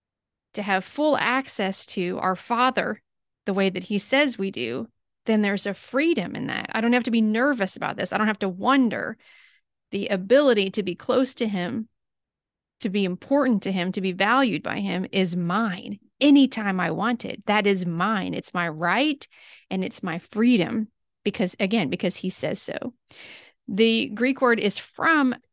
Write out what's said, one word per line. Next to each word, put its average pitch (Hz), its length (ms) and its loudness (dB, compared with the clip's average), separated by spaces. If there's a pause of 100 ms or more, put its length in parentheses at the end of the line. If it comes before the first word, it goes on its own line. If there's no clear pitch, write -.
(520)
to - 80 -8
have 190 240 0
full 294 320 0
access 233 720 -2
to 185 320 -4
our 185 180 0
Father 233 640 0 (460)
the 196 80 -2
way 190 160 2
that 180 140 -6
he 202 140 -2
says 269 380 2
we 196 140 -2
do, 123 380 -6 (360)
then 220 160 4
there's 202 260 0
a 196 80 -4
freedom 277 600 -2
in - 140 -6
that. - 260 -6
I 226 60 -2
don't 233 140 2
have 240 100 2
to 247 80 -4
be 226 100 4
nervous 220 540 0
about - 200 -6
this. 196 160 -6
I 196 60 0
don't 214 80 0
have 214 140 -2
to 196 80 -2
wonder. 202 680 0 (760)
The 202 160 -4
ability 208 640 4
to 208 120 -2
be 185 140 -6
close - 400 0
to 240 100 -2
him, 202 420 -4 (920)
to 208 100 -2
be 196 140 0
important 233 580 2
to 196 100 -2
him, 185 200 0
to 202 80 -4
be 185 100 0
valued 208 540 2
by - 160 -4
him 185 320 -2
is 185 240 0
mine 185 640 -4 (200)
anytime 254 600 6
I 170 100 0
want 214 340 -2
it. - 220 -10
That 208 220 2
is 185 180 0
mine. 180 480 -2
It's - 180 -8
my 175 160 -2
right 185 580 -2 (440)
and 190 140 -2
it's - 180 -8
my 175 160 -4
freedom 220 680 2 (340)
because, 185 380 -2
again, 196 280 0
because 175 280 -2
he - 120 -6
says - 320 -4
so. - 320 -8 (760)
The 226 400 2
Greek 240 320 -2
word 240 180 2
is 208 180 0
from 294 600 0 (160)